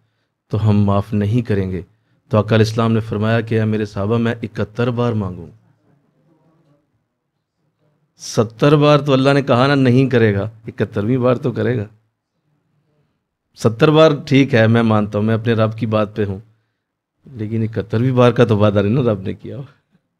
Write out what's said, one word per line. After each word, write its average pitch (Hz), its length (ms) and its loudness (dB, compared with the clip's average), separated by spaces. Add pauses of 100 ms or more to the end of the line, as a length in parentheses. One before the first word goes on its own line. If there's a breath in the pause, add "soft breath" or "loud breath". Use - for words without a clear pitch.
(520)
तो 110 80 -2
हम 104 260 2
माफ़ 101 300 0
नहीं 104 280 0
करेंगे, 92 420 -4 (460)
तो 110 60 2
आका 107 220 2
इस्लाम 113 320 0
ने 113 100 2
फरमाया 110 400 -2
कि 113 140 -4
"ऐ 110 100 0
मेरे 110 220 -2
साहबा, 104 300 -2
मैं 117 260 -2
इकहत्तर 117 480 -6
बार 120 240 -2
मांगूँ।" 90 340 -8 (2750)
सत्तर 143 560 0
बार 147 240 4
तो 143 100 -4
अल्लाह 131 220 2
ने 143 100 2
कहा 127 240 2
ना 143 100 0
नहीं 131 320 4
करेगा, 110 400 0 (180)
इकहत्तरवीं 113 520 -4
बार 123 180 0
तो 127 140 -4
करेगा। 107 360 -4 (1700)
सत्तर 117 320 2
बार 156 320 4
ठीक 135 300 2
है, 113 140 4
मैं 117 160 2
मानता 107 340 0
हूँ, 104 100 -2
मैं 113 60 0
अपने 113 220 -2
रब 110 200 0
की 117 120 -6
बात 107 280 -2
पे 110 80 -4
हूँ, 98 180 -6 (840)
लेकिन 113 360 -6
इकहत्तरवीं 110 500 -2
बार 123 180 4
का 120 140 2
तो 107 120 2
वादा 104 240 2
नहीं 101 120 0
ना 139 100 0
रब 104 200 -2
ने 98 120 -8
किया 104 220 -16
हो। 135 80 -14 (540)